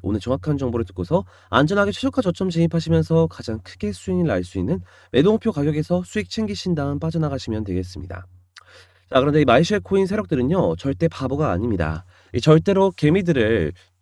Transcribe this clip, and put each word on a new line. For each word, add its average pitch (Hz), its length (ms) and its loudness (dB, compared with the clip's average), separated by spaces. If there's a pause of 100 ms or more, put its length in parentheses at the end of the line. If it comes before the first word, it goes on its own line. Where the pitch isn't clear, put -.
오늘 104 180 -2
정확한 139 380 -4
정보를 120 280 -2
듣고서 156 400 -4 (260)
안전하게 202 400 2
최저가 262 320 -4
저점 185 260 -2
진입하시면서 165 800 0
가장 110 360 -8
크게 - 280 -8
수익을 90 340 -2
날 95 180 0
수 92 140 -8
있는 95 240 -2 (300)
매도 156 200 4
목표 226 200 0
가격에서 151 520 -2
수익 208 260 -6
챙기신 202 440 -4
다음 143 260 -4
빠져나가시면 143 680 -4
되겠습니다. 90 600 -8 (840)
자, 135 80 4
그런데 147 220 4
이 143 40 4
마이쉘 165 340 4
코인 190 280 0
세력들은요, 147 680 0
절대 139 300 -2
바보가 135 440 -2
아닙니다. 87 520 -2 (300)
이 123 80 -2
절대로 185 560 4
개미들을 131 760 2 (280)